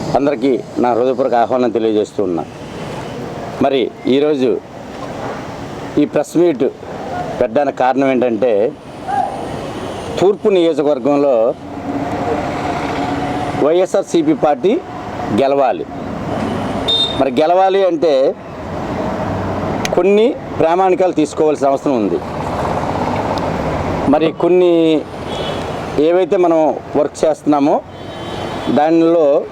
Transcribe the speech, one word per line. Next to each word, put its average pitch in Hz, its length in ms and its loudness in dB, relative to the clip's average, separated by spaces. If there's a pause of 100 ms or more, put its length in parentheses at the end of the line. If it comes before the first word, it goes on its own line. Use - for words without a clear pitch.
(180)
అందరికీ 139 340 2 (320)
నా 123 140 4
హృదయపూర్వక 123 440 2
ఆహ్వానం 120 360 2
తెలియజేస్తూ 110 500 0
ఉన్నా. 80 160 -2 (1200)
మరి 135 180 2 (340)
ఈరోజు 139 340 2 (1500)
ఈ 147 120 4
ప్రెస్ 151 280 -2
మీట్ 151 240 2 (760)
పెట్టడానికి 127 420 0
కారణం 131 300 2
ఏంటంటే, 117 400 2 (1700)
తూర్పు 196 260 4 (100)
నియోజకవర్గంలో 143 760 2 (2250)
వైఎస్ఆర్సీపీ 175 680 2 (120)
పార్టీ 147 260 2 (680)
గెలవాలి. 135 420 2 (1300)
మరి 135 120 2 (120)
గెలవాలి 190 480 4
అంటే 156 240 2 (1800)
కొన్ని 202 320 6 (320)
ప్రామాణికాలు 180 640 4
తీసుకోవాల్సిన 143 500 2
అవసరం 139 280 0
ఉంది. 87 180 0 (1900)
మరి 156 140 4 (160)
కొన్ని 175 280 6 (1300)
ఏవైతే 175 380 2
మనం 165 160 4 (400)
వర్క్ 147 240 0
చేస్తున్నామో 147 500 2 (1040)
దానిలో 165 480 4 (260)